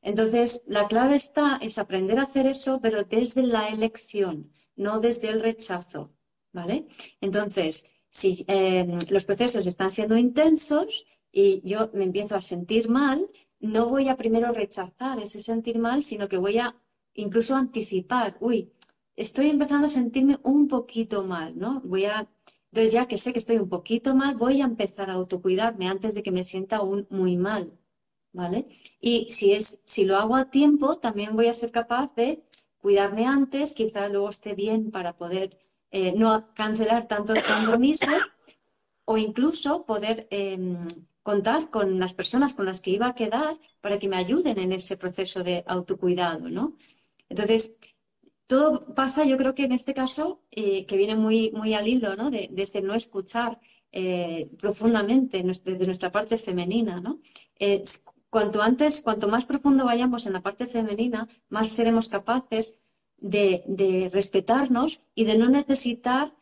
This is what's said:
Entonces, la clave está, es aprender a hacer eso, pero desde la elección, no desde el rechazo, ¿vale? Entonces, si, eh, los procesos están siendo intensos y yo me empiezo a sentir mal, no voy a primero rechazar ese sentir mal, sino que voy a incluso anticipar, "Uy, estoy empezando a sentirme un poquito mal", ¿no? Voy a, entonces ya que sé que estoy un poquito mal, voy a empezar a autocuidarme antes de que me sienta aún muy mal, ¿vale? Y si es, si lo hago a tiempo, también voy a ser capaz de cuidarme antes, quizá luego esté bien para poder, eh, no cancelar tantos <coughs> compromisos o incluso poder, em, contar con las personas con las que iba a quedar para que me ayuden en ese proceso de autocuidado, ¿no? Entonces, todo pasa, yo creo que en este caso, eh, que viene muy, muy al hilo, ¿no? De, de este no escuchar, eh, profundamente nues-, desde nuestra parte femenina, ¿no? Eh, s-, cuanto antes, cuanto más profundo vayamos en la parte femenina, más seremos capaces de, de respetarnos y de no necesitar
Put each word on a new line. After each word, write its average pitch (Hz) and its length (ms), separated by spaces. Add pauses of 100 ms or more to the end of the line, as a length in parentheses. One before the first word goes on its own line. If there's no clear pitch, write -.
Entonces, 220 640
la 208 220
clave 254 280
está, 277 460
es 226 160
aprender 196 400
a 277 60
hacer 269 220
eso, 262 360
pero 220 220
desde 233 380
la 226 260
elección, 214 800 (260)
no 214 240
desde 233 280
el 220 120
rechazo, 180 680 (420)
¿vale? 190 340 (340)
Entonces, 196 680 (220)
si, - 400
eh, 185 500 (120)
los - 140
procesos 202 420
están 185 240
siendo 214 280
intensos 302 880 (260)
y 196 360
yo 220 260
me 196 100
empiezo 202 320
a 185 40
sentir 196 480
mal, 277 420 (300)
no 220 280
voy 269 200
a 262 80
primero 233 360
rechazar 214 680
ese 202 200
sentir 226 380
mal, 240 240
sino 202 260
que 196 100
voy 202 200
a 240 180 (380)
incluso 226 420
anticipar, 220 840
"Uy, 226 320 (440)
estoy 269 340
empezando 285 360
a 294 40
sentirme 269 520
un 285 260
poquito 226 560
mal", 170 340
¿no? 240 260
Voy 190 220
a, 214 220 (440)
entonces 220 200
ya 247 140
que 240 120
sé 247 140
que 247 60
estoy 233 200
un 196 100
poquito 220 460
mal, 269 220
voy 254 260
a - 20
empezar 202 460
a 185 40
autocuidarme 185 760
antes 196 260
de 202 80
que 196 80
me 185 140
sienta 190 320
aún 196 340
muy 185 260
mal, 190 420 (540)
¿vale? 180 360 (320)
Y 233 300
si 202 220
es, 208 320
si - 200
lo 190 120
hago 220 200
a 262 140
tiempo, 294 480
también 214 380
voy 226 120
a 233 60
ser 226 180
capaz 240 420
de 262 280 (380)
cuidarme 202 460
antes, 277 480
quizá 208 340
luego 202 220
esté 208 240
bien 214 360
para 175 260
poder, 185 420 (320)
eh, 185 260
no 220 380
cancelar 220 540
tantos 208 300
<coughs> - 40
compromisos 233 680 (960)
o 220 140
incluso 277 640
poder, 220 460
em, 185 560 (360)
contar 220 480
con 196 280
las 185 160
personas 269 400
con 196 120
las 185 140
que - 100
iba 214 180
a 247 60
quedar 285 440 (220)
para 202 180
que 202 100
me 190 80
ayuden 226 420
en 185 140
ese 190 240
proceso 185 480
de 175 220
autocuidado, 180 840
¿no? 214 280 (520)
Entonces, 208 480 (720)
todo 302 480
pasa, 269 300
yo 269 120
creo 262 180
que 277 100
en 247 80
este 254 220
caso, 277 560
eh, 196 360
que 196 100
viene 208 200
muy, 220 360
muy 220 220
al 208 140
hilo, 226 280
¿no? 240 140
De, 214 200
de 190 120
este 196 200
no 196 120
escuchar, 233 640 (320)
eh, 175 680
profundamente 214 840
nues-, 185 180
desde 185 240
nuestra 185 260
parte 214 260
femenina, 185 640
¿no? 233 200 (380)
Eh, 202 240
s-, - 200 (260)
cuanto 208 340
antes, 254 400
cuanto 214 260
más 240 180
profundo 277 380
vayamos 240 420
en 196 60
la 185 80
parte 202 260
femenina, 226 600 (200)
más 220 200
seremos 226 400
capaces 220 720 (380)
de, 190 480
de 185 460
respetarnos 247 920 (120)
y 226 100
de 220 140
no 233 100
necesitar 262 920